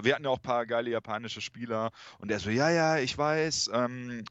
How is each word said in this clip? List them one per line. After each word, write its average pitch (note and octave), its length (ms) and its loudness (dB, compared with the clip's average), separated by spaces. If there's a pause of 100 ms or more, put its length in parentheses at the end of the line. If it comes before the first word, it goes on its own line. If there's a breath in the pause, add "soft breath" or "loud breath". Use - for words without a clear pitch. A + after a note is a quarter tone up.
wir B2+ 120 6
hatten D3 80 -4
ja C#3 60 0
auch B2+ 100 2
ein - 40 -20
paar A#2+ 220 0
geile A#2 240 0
japanische A2 520 -4
Spieler." A2+ 500 -4 (280 loud breath)
Und G#2 120 -2
er G#2 80 0
so, G2 100 -4
"Ja, C3 200 4
ja, D#3+ 300 4
ich C3 180 -2
weiß." D3+ 560 0
Ähm, B2 580 -2